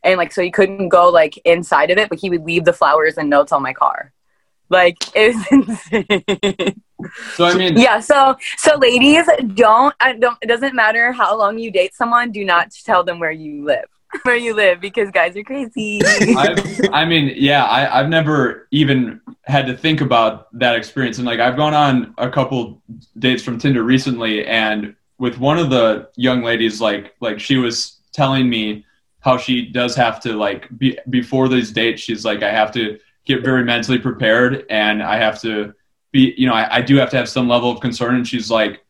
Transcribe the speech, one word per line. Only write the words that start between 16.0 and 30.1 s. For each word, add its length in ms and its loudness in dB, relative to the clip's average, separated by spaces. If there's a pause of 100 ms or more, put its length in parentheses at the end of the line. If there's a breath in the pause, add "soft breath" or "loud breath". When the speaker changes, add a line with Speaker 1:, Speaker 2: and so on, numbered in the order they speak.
Speaker 1:
<laughs> 320 2
Speaker 2:
I've, 220 2 (340)
I 140 2
mean, 300 0
yeah, 300 2
I, 340 2
I've 100 0
never 640 0
even 500 0 (220)
had 240 0
to 100 -8
think 240 -2
about 460 0 (100)
that 180 0
experience. 440 -6
And, 80 -4
like, 120 -4
I've 160 0
gone 200 0
on 420 0
a 100 -4
couple 540 -4 (380)
dates 240 0
from 160 -8
Tinder 240 0
recently, 640 0
and 480 -2 (240)
with 180 -4
one 220 0
of 100 -2
the 460 2
young 260 0
ladies, 400 -2
like, 380 -2
like, 200 -6
she 180 -2
was 420 -4 (120)
telling 380 0
me 340 -6 (360)
how 180 0
she 300 -4
does 280 -4
have 260 0